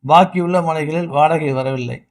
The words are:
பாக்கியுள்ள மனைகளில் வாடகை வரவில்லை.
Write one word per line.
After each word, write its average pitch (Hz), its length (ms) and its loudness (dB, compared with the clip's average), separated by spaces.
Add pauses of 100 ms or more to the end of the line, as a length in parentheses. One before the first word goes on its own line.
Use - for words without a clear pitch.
பாக்கியுள்ள 180 560 2
மனைகளில் 160 420 -4
வாடகை 151 460 0
வரவில்லை. 131 580 -6